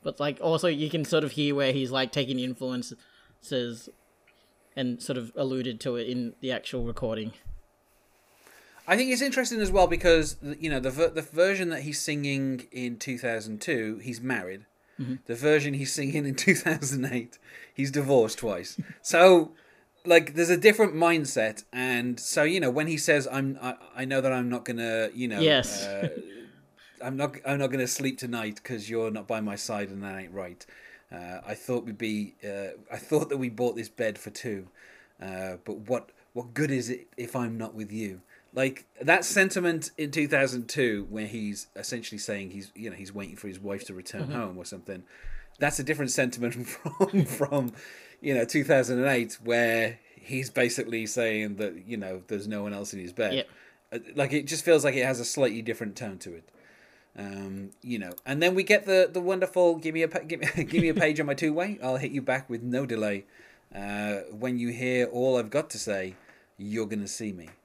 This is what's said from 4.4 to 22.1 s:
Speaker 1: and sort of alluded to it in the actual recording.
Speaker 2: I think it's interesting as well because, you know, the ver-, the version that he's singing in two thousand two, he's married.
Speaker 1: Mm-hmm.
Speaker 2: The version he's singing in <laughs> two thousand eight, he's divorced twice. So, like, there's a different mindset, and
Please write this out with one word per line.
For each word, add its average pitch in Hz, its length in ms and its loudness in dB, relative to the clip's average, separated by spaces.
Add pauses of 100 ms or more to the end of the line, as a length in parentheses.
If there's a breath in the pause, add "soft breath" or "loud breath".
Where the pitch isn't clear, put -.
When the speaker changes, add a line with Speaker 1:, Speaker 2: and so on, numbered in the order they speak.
Speaker 1:
and 123 260 -2
sort 131 160 -4
of 117 180 -8
alluded 131 460 -2
to 123 140 -2
it 117 120 -4
in 123 340 -4
the 131 100 -4
actual 123 320 -4
recording. 110 500 -4 (1500 loud breath)
Speaker 2:
I 175 80 6
think 254 160 4
it's 247 100 2
interesting 254 380 0
as 196 120 2
well 185 160 8
because, 165 500 4 (220)
you 160 100 -4
know, 139 100 0
the 127 120 -2
ver-, 156 180 2
the 156 120 -4
version 180 480 2
that 151 120 -4
he's 143 180 -6
singing 139 720 -2
in 123 260 -6
two 127 200 -6
thousand 110 420 -4
two, 113 420 -2
he's 117 200 -8
married. 104 440 -4 (340 soft breath)
Speaker 1:
Mm-hmm. 131 160 -4 (100)
Speaker 2:
The 117 100 -6
version 143 380 4
he's 135 180 -4
singing 143 340 -2
in 135 100 -2
<laughs> - 100 0
two 190 100 8
thousand 143 500 0
eight, 123 320 -4 (360 loud breath)
he's 139 180 -2
divorced 135 460 4
twice. 92 420 -6 (220 loud breath)
So, 175 500 10 (540 soft breath)
like, 165 300 8
there's 170 140 2
a 180 80 6
different 208 380 8
mindset, 151 680 2 (100)
and 123 460 -2